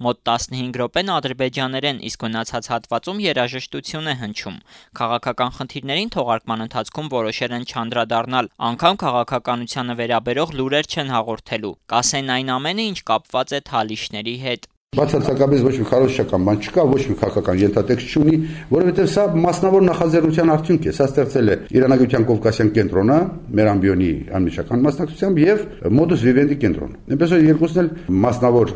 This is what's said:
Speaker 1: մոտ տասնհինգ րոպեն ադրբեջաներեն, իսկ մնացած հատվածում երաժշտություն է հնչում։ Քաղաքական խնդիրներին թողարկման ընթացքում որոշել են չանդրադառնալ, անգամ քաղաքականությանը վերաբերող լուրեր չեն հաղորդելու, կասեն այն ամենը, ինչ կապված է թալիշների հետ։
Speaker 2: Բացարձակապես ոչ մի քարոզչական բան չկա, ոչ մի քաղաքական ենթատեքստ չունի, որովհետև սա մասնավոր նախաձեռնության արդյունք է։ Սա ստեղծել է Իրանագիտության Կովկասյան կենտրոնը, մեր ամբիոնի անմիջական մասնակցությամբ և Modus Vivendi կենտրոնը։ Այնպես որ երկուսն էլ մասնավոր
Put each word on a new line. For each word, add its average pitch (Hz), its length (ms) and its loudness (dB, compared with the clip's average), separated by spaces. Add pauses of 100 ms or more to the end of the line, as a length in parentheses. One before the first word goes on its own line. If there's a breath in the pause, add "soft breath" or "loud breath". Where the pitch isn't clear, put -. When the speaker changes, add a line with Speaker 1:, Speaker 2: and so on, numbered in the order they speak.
Speaker 1:
մոտ 120 240 -2
տասնհինգ 123 560 -4
րոպեն 175 320 -4
ադրբեջաներեն, 131 960 -4
իսկ - 160 -10
մնացած 113 480 -6
հատվածում 170 560 -6
երաժշտություն 135 800 -6
է 131 160 -6
հնչում։ 104 340 -12 (380 soft breath)
Քաղաքական 120 640 -4
խնդիրներին 143 560 -6
թողարկման 113 480 -2
ընթացքում 131 480 -8
որոշել 120 480 -4
են 123 80 -14
չանդրադառնալ, 117 840 -4 (200)
անգամ 180 320 0
քաղաքականությանը 123 960 -4
վերաբերող 123 560 -2
լուրեր 139 320 0
չեն 139 240 -6
հաղորդելու, 110 640 -6 (160)
կասեն 127 460 0
այն 131 180 -4
ամենը, 196 320 -4
ինչ 180 160 -8
կապված 127 480 -2
է 139 160 -6
թալիշների 110 720 -6
հետ։ 123 300 -8 (220)
Speaker 2:
Բացարձակապես 139 720 2
ոչ 135 100 2
մի 117 100 -2
քարոզչական 120 600 2
բան 104 180 2
չկա, - 220 2
ոչ 135 180 4
մի 101 160 -4
քաղաքական 95 400 0
ենթատեքստ 104 560 2
չունի, 156 200 4 (360 loud breath)
որովհետև 180 400 4
սա 202 120 2 (120)
մասնավոր 175 480 2
նախաձեռնության 160 720 4
արդյունք 160 320 2
է։ - 100 -2
Սա 135 140 2
ստեղծել 127 420 2
է 87 60 2 (180)
Իրանագիտության 127 540 4
Կովկասյան 110 420 2
կենտրոնը, 101 460 2 (420)
մեր 107 120 6
ամբիոնի 92 360 2 (320)
անմիջական 90 460 0
մասնակցությամբ 170 580 0
և 208 220 2 (340 loud breath)
Modus 165 240 2
Vivendi 139 380 4
կենտրոնը։ 78 340 -2 (160)
Այնպես 160 240 2
որ 160 140 6
երկուսն 160 340 2
էլ 165 60 0 (340 loud breath)
մասնավոր 120 520 2